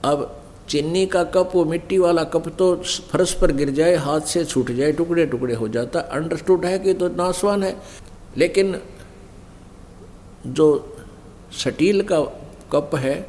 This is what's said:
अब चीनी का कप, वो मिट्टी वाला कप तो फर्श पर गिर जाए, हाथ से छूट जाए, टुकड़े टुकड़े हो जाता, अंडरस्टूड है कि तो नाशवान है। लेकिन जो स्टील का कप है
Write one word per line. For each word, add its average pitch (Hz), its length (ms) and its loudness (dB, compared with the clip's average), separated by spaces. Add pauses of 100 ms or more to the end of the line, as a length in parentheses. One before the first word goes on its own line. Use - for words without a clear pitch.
अब 143 380 -2 (260)
चीनी 165 380 0
का 180 180 0
कप, 180 300 0
वो 175 100 4
मिट्टी 170 340 0
वाला 170 260 4
कप 160 240 -2
तो 180 360 2
फर्श - 500 0
पर 170 180 4
गिर 139 180 0
जाए, 160 240 4
हाथ 151 260 0
से 165 240 -2
छूट 127 260 -2
जाए, 135 220 0
टुकड़े 165 340 2
टुकड़े 123 280 -2
हो 113 140 -2
जाता, 120 320 -2
अंडरस्टूड 165 640 0
है 185 140 0
कि 190 160 2
तो 180 140 0
नाशवान 180 540 0
है। 190 140 -4 (600)
लेकिन 190 440 2 (1700)
जो 147 480 2 (580)
स्टील 196 500 0
का 185 180 0 (520)
कप 147 220 0
है 135 200 -2 (140)